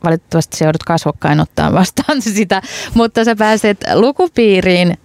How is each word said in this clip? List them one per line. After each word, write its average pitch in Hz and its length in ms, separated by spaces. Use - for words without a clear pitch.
valitettavasti 165 520
se 160 80
joudut 156 200
kasvokkain - 560
ottaa - 320
vastaan 240 540
<laughs> 214 100
sitä, 190 260
mutta 226 300
sä 226 120
pääset 214 480
lukupiiriin, 185 1080